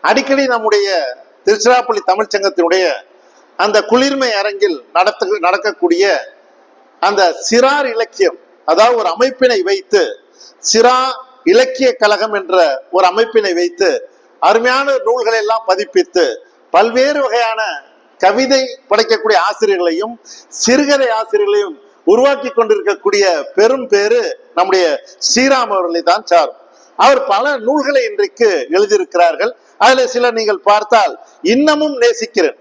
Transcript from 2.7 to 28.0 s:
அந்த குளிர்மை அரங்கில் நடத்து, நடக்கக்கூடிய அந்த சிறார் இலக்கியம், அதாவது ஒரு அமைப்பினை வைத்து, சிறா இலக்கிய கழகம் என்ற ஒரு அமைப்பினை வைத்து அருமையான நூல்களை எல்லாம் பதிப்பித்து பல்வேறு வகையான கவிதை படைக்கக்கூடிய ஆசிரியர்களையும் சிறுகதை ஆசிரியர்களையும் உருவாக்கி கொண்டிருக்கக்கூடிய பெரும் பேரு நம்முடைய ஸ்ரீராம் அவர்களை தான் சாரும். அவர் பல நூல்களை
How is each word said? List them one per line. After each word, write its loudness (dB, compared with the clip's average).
அந்த 0
குளிர்மை 0
அரங்கில் -2
நடத்து, -2
நடக்கக்கூடிய 0
அந்த 0
சிறார் 2
இலக்கியம், -4
அதாவது 2
ஒரு -2
அமைப்பினை 0
வைத்து, 0
சிறா 4
இலக்கிய 2
கழகம் 0
என்ற -6
ஒரு 4
அமைப்பினை 0
வைத்து 0
அருமையான 2
நூல்களை -2
எல்லாம் -4
பதிப்பித்து 0
பல்வேறு 2
வகையான -2
கவிதை 0
படைக்கக்கூடிய 0
ஆசிரியர்களையும் -2
சிறுகதை 2
ஆசிரியர்களையும் -2
உருவாக்கி 2
கொண்டிருக்கக்கூடிய -2
பெரும் 2
பேரு 2
நம்முடைய 2
ஸ்ரீராம் 0
அவர்களை -4
தான் 0
சாரும். 0
அவர் 4
பல 0
நூல்களை 0